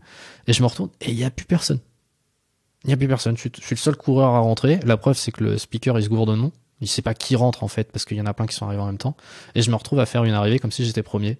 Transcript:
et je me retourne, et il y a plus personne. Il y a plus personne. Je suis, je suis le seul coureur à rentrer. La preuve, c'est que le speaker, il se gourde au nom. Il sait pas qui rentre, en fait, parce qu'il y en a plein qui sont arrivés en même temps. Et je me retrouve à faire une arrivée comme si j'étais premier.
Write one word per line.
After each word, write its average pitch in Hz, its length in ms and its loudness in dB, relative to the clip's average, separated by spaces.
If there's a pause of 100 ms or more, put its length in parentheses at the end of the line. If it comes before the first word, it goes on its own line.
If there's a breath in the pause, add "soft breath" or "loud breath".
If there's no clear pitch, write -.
(460 loud breath)
et 120 80 4
je - 80 4
me 123 60 4
retourne, 117 200 -6 (140)
et - 80 -6
il 117 80 -2
y 120 60 -2
a 131 60 0
plus - 160 -12
personne. 160 320 0 (1080)
Il 135 60 0
y 139 40 4
a - 20 2
plus 135 120 2
personne. 123 280 0
Je - 60 -8
suis, 120 120 -6
je - 100 -20
suis - 100 -4
le 117 60 -6
seul 151 140 2
coureur 131 400 4
à 120 40 4
rentrer. 117 460 4
La 117 120 4
preuve, 135 180 2
c'est - 180 -6
que - 120 -2
le 104 140 0
speaker, 117 400 -2
il 107 40 2
se 101 60 -2
gourde 110 220 2
au 107 60 2
nom. 123 140 0 (300)
Il 101 80 -6
sait - 140 -4
pas 117 100 -2
qui - 240 -2
rentre, 120 260 2
en 104 60 -2
fait, - 240 -4
parce - 140 -8
qu'il 107 100 -6
y 104 60 -4
en 104 40 -4
a 104 60 -2
plein 110 140 -4
qui - 80 -6
sont - 100 -8
arrivés 101 160 -4
en 101 60 -4
même 101 100 -6
temps. 127 200 -6 (380 loud breath)
Et 117 60 0
je 113 100 2
me 113 60 2
retrouve 139 240 -2
à 117 60 2
faire 120 180 0
une 113 80 2
arrivée 107 260 2
comme 113 140 -4
si 123 140 -2
j'étais 110 160 -2
premier. 104 380 -4